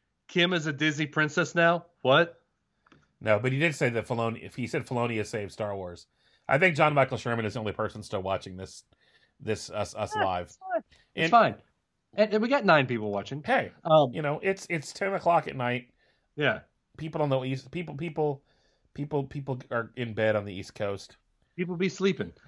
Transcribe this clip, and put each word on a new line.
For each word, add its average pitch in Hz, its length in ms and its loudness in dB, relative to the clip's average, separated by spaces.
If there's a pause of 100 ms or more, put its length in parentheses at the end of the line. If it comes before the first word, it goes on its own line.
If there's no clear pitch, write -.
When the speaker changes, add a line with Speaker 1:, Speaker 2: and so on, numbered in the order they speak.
(280)
Speaker 1:
Kim 175 260 2
is 160 120 -2
a 156 60 -2
Disney 147 340 0
princess 151 480 0
now? 170 320 4 (160)
What? 156 380 4 (800)
Speaker 2:
No, 104 180 4
but 127 140 0
he 131 60 0
did 160 160 2
say 131 160 2
that 113 160 -2
Filoni, 113 400 -2
if - 80 -18
he 123 120 -6
said 123 200 -4
Filoni 120 320 -2
has 104 100 -4
saved 104 240 -6
Star 104 240 -6
Wars. 90 300 -12 (420)
I - 100 4
think 175 160 4
John 151 200 4
Michael 131 240 4
Sherman 117 260 -2
is 104 100 -4
the 123 60 -6
only 107 120 -4
person 107 300 -6
still 98 200 -6
watching 92 340 -4
this, - 280 -14 (560)
this - 300 -4
Us, 98 240 -4
Us 104 220 -4
Speaker 1:
Yeah, 415 80 0
Speaker 2:
Live. 90 220 -2
Speaker 1:
it's - 100 -20
fine. 370 260 -4 (320)
It's - 100 -2
Speaker 2:
And 165 60 0
Speaker 1:
fine. 185 240 6 (600)
And, 208 200 2
and 214 80 2
we 233 60 0
got 277 160 2
nine 156 220 8
people 110 260 -2
watching. 101 320 -4
Speaker 2:
Hey, 208 260 0 (140)
Speaker 1:
Um, 156 280 6
Speaker 2:
you 165 100 -6
know, 147 200 -2
it's, 190 280 -2
it's 165 220 -6
ten 196 220 -4
o'clock 170 340 2
at 143 60 -6
night. 123 340 -4 (460)
Speaker 1:
Yeah. 139 260 0 (360)
Speaker 2:
People 156 260 -4
on 147 60 2
the 131 160 0
East, 131 260 -6
people, 160 260 -8
people, 151 460 -4 (520)
people, 143 300 -4
people 135 360 -8 (100)
are 117 260 -2
in 117 180 -6
bed 110 200 4
on 104 100 0
the 101 100 -10
East 98 200 -12
Coast. 101 420 -6 (400)
Speaker 1:
People 180 200 -4
be 180 140 0
sleeping. 185 420 -2 (160)